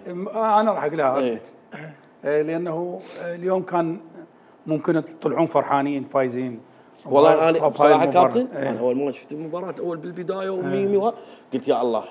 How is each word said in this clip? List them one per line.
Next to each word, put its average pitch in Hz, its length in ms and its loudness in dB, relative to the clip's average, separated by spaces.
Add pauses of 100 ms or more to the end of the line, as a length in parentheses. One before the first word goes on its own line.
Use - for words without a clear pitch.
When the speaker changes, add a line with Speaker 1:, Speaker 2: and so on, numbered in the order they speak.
(140)
Speaker 1:
م-، 180 160 -8
أنا 220 420 2
راح 143 120 -4
أقول 151 140 -4
لها. 135 200 2
Speaker 2:
إي. 120 220 -2 (840)
Speaker 1:
إيه، 147 160 0
لأنه 175 600 -6 (200)
اليوم 180 420 -2
كان 170 340 -2 (720)
ممكن 156 340 0 (200)
تطلعون 156 260 0
فرحانين 139 560 0 (100)
فايزين. 127 460 -2 (460)
Speaker 2:
والله 156 440 6
أنا 165 80 4
Speaker 1:
وبهاي 151 140 2
Speaker 2:
بصراحة 151 320 6
Speaker 1:
المباراة. 170 200 6
Speaker 2:
كابتن، 254 240 2 (100)
Speaker 1:
إيه. 139 120 -2
Speaker 2:
أنا - 100 -4
أول 123 180 0
ما 139 140 0
شفت - 200 -16
المباراة 165 480 -8
أول 170 180 -4
بالبداية 180 520 -6
وميمي 190 420 -2
Speaker 1:
إيه. 202 60 2
Speaker 2:
و-، 220 160 2 (400)
قلت: 131 140 -4
"يا 120 140 2
الله". 113 300 0